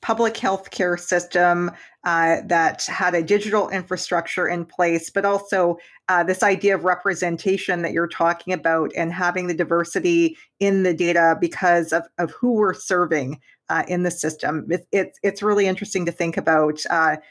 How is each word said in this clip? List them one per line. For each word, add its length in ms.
public 320
healthcare 640
system, 720
uh, 420
that 380
had 320
a 80
digital 460
infrastructure 800
in 180
place, 440
but 160
also, 520
uh, 120
this 220
idea 320
of 80
representation 1000
that 120
you're 140
talking 460
about 420
and 180
having 340
the 60
diversity 840
in 240
the 100
data 460
because 540
of, 100
of 120
who 200
we're 220
serving, 640
uh, 180
in 160
the 80
system. 580
It, 220
it's, 320
it's 180
really 240
interesting 400
to 60
think 240
about, 540
uh, 260